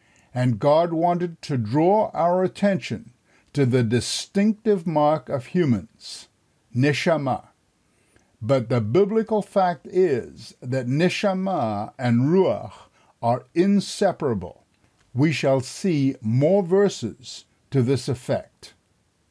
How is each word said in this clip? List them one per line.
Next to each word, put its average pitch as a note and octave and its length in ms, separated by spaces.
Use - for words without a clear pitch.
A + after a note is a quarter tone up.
and B2+ 260
God D#3+ 340
wanted F3 500
to C#3+ 140
draw D#3 560
our F3 300
attention F#3 720
to C#3 120
the B2 180
distinctive G3 1000
mark D3+ 440
of C3 180
humans, - 800
neshama. C#3 720
But A#2 300
the B2 120
biblical G#3 600
fact F3+ 460
is A#2+ 760
that B2+ 240
neshama D#3+ 1120
and B2 260
ruach C3+ 500
are A#2+ 240
inseparable. E3+ 1120
We D3+ 160
shall C3+ 300
see C#3 600
more C#3+ 400
verses F3+ 840
to C3+ 100
this B2+ 260
effect. - 680